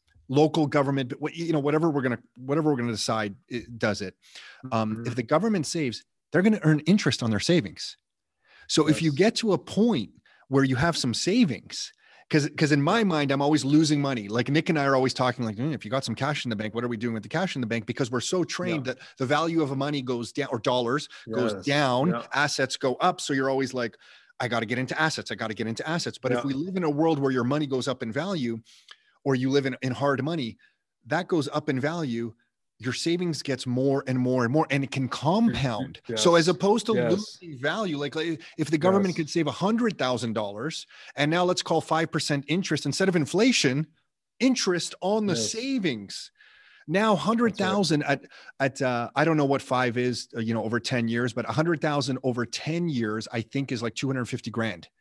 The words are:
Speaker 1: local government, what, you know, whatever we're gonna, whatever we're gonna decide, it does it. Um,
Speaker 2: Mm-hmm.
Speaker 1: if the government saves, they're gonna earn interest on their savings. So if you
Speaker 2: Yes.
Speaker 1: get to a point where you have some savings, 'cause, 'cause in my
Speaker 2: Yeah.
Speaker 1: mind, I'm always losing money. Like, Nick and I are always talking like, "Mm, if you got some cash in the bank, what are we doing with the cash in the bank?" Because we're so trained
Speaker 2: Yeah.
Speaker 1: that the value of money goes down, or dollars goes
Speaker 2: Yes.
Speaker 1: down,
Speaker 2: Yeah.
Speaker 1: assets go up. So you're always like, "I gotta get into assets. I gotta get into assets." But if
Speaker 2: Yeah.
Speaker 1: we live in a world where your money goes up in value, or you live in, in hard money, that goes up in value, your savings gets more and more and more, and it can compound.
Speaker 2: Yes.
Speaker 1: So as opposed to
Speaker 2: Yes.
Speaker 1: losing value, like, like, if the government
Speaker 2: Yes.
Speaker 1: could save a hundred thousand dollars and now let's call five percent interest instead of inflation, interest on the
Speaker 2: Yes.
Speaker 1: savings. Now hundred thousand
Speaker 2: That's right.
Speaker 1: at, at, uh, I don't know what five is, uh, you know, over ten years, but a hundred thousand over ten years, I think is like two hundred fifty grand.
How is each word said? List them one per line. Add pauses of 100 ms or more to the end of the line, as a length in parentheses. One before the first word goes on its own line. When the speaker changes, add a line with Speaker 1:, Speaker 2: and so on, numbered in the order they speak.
(300)
Speaker 1:
local
government,
what,
you
know,
whatever
we're
gonna, (200)
whatever
we're
gonna
decide, (140)
it
does
it. (580)
Um,
Speaker 2:
Mm-hmm.
Speaker 1:
if
the
government
saves, (280)
they're
gonna
earn
interest
on
their
savings. (680)
So
if
you
Speaker 2:
Yes.
Speaker 1:
get
to
a
point (380)
where
you
have
some
savings, (380)
'cause,
'cause
in
my
Speaker 2:
Yeah.
Speaker 1:
mind,
I'm
always
losing
money.
Like,
Nick
and
I
are
always
talking
like,
"Mm,
if
you
got
some
cash
in
the
bank,
what
are
we
doing
with
the
cash
in
the
bank?"
Because
we're
so
trained
Speaker 2:
Yeah.
Speaker 1:
that (160)
the
value
of
money
goes
down,
or
dollars (220)
goes
Speaker 2:
Yes.
Speaker 1:
down,
Speaker 2:
Yeah.
Speaker 1:
assets
go
up.
So
you're
always
like, (420)
"I
gotta
get
into
assets.
I
gotta
get
into
assets."
But
if
Speaker 2:
Yeah.
Speaker 1:
we
live
in
a
world
where
your
money
goes
up
in
value, (640)
or
you
live
in,
in
hard
money, (480)
that
goes
up
in
value, (460)
your
savings
gets
more
and
more
and
more,
and
it
can
compound.
Speaker 2:
Yes.
Speaker 1:
So
as
opposed
to
Speaker 2:
Yes.
Speaker 1:
losing
value,
like,
like, (160)
if
the
government
Speaker 2:
Yes.
Speaker 1:
could
save
a
hundred
thousand
dollars (300)
and
now
let's
call
five
percent
interest
instead
of
inflation, (500)
interest
on
the
Speaker 2:
Yes.
Speaker 1:
savings. (560)
Now
hundred
thousand
Speaker 2:
That's
right. (300)
Speaker 1:
at,
at,
uh,
I
don't
know
what
five
is,
uh,
you
know,
over
ten
years,
but
a
hundred
thousand
over
ten
years,
I
think
is
like
two
hundred
fifty
grand. (120)